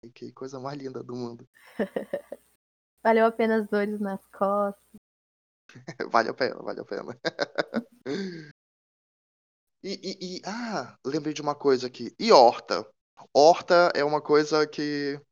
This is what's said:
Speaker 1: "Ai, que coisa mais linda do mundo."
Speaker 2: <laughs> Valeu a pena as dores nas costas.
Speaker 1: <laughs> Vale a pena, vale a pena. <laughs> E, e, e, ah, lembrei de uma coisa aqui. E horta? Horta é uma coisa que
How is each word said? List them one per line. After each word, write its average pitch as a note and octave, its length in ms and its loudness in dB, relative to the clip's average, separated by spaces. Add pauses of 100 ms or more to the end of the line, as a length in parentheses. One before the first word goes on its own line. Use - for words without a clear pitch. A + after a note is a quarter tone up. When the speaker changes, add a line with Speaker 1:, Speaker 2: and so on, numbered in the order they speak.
Speaker 1:
"Ai, A#2+ 80 -20
que B2 200 -18
coisa C3+ 280 -14
mais C#3 180 -10
linda B2+ 260 -12
do B2 120 -12
mundo." A#2+ 320 -12 (300)
Speaker 2:
<laughs> - 640 -8 (600)
Valeu A3+ 220 4
a A3+ 60 0
pena A3+ 260 0
as G#3 100 -4
dores G#3 320 -4
nas G3 280 -8
costas. G3+ 720 -4 (760)
Speaker 1:
<laughs> - 360 -12
Vale A2+ 180 4
a C3+ 40 -6
pena, B2 280 -4
vale G#2+ 180 -10
a - 40 -12
pena. - 400 -10
<laughs> - 240 -4 (2250)
E, G3 100 -12 (100)
e, F#3 360 -12
e, - 60 -18
ah, G3+ 600 -10
lembrei D3+ 300 -4
de D3+ 80 -10
uma D3 120 -4
coisa C3 320 0
aqui. B2 320 -12
E A3 140 4
horta? A#2 540 6 (460)
Horta E3+ 600 6
é C#3+ 100 0
uma D3 160 -2
coisa D3+ 460 2
que D3 540 -6 (120)